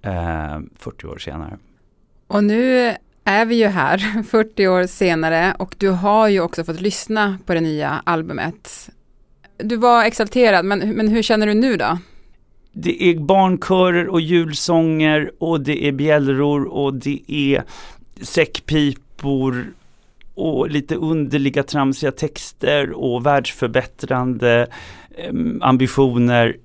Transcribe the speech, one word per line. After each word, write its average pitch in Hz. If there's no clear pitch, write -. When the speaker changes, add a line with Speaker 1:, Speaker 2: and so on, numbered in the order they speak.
Speaker 1:
eh, 82
fyrtio -
år -
senare. 78
Speaker 2:
Och 208
nu 240
är 208
vi 233
ju 220
här 196
<laughs> -
fyrtio 220
år 185
senare 165
och 185
du 196
har 208
ju 196
också 170
fått 165
lyssna 208
på 185
det 165
nya 151
albumet. -
Du 220
var 233
exalterad, 214
men, 196
men 214
hur 220
känner 214
du 208
nu 226
då? 147
Speaker 1:
Det -
är 170
barnkörer 185
och 175
julsånger 160
och 160
det 143
är 143
bjällror 143
och 139
det 139
är 139
säckpipor 139
och 156
lite 143
underliga 143
tramsiga 135
texter 143
och 123
världsförbättrande, 123
ehm, -
ambitioner. 123